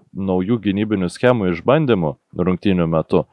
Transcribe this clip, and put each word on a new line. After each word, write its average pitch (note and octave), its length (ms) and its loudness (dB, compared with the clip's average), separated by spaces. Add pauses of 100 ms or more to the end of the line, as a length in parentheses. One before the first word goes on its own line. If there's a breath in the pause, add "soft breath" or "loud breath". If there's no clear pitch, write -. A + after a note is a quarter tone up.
(120)
naujų F#2+ 540 -2
gynybinių G2+ 420 -2
schemų G#2+ 460 0
išbandymu G2+ 640 0 (180)
rungtynių F2+ 540 0
metu, E2 440 0